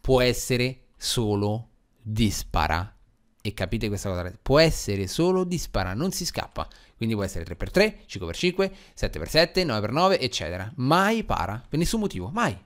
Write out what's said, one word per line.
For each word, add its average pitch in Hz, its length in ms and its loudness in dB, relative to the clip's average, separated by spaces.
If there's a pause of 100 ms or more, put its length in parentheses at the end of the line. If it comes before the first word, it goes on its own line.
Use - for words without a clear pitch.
può 131 220 4
essere 123 600 0 (120)
solo 107 680 0 (380)
dispara. 95 920 0 (440)
E 101 140 -6
capite 107 320 -2
questa 101 220 -4
cosa? 90 340 -4
Può 135 160 4
essere 107 480 2
solo 185 380 2
dispara, 107 500 -2
non 156 160 -2
si - 140 -6
scappa. - 440 -6 (280)
Quindi 113 180 -2
può 104 80 0
essere 90 220 -4
tre 85 100 -10
per - 160 -6
tre, 214 360 0
cinque 92 200 -8
per 85 100 -6
cinque, 190 360 0 (200)
sette - 280 -4
per 80 80 -6
sette, 165 340 2
nove 123 180 0
per 104 120 -2
nove, 180 260 4
eccetera. 95 500 -4 (100)
Mai 190 440 2
para, 101 460 -4
per 147 100 -2
nessun 175 220 2
motivo, 117 300 -4
mai. 170 360 -2